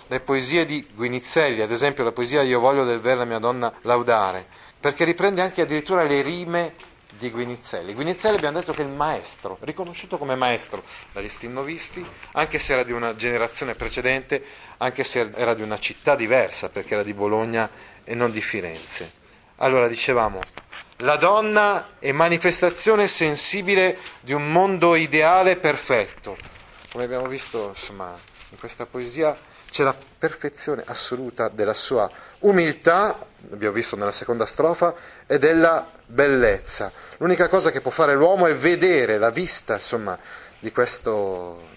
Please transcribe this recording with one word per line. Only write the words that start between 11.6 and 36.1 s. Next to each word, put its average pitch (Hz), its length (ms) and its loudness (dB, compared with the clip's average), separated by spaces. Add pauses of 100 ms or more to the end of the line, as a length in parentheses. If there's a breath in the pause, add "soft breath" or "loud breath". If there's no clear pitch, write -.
anche 156 260 -2
se 143 140 0
era 127 100 2
di 120 100 -4
una 117 220 -4
generazione 117 600 -4
precedente, 131 680 -4 (360 loud breath)
anche 127 260 -4
se 113 300 0
era 117 200 0
di 107 80 -4
una 107 180 -6
città - 360 0
diversa, 110 540 0
perché - 240 -8
era 104 100 -2
di 101 100 -8
Bologna 110 560 -2 (360 loud breath)
e 117 100 -8
non 120 160 0
di 110 80 -6
Firenze. 90 720 -8 (460 soft breath)
Allora, 127 320 4
dicevamo, 110 500 0 (580 loud breath)
la 143 200 0
donna 208 840 2
è 139 140 -2
manifestazione 175 960 2
sensibile 185 880 2 (240 loud breath)
di 123 100 -10
un 147 180 -2
mondo 170 460 4
ideale 160 640 4
perfetto. 120 800 -2 (520 loud breath)
Come 120 140 -8
abbiamo 127 240 -6
visto, 117 420 -6
insomma, 95 480 -10 (320)
in 104 80 -20
questa - 280 -12
poesia 123 520 -4 (320 loud breath)
c'è - 140 0
la 135 120 2 (220)
perfezione 147 680 -4
assoluta 120 640 -4
della 107 260 0
sua 110 340 0 (300 loud breath)
umiltà, 180 760 4 (360)
abbiamo 104 220 -2
visto 113 220 -2
nella 101 160 -2
seconda 117 340 -2
strofa, 165 500 2 (320 loud breath)
e 143 100 2
della 165 500 4 (160)
bellezza. 117 880 2 (260 loud breath)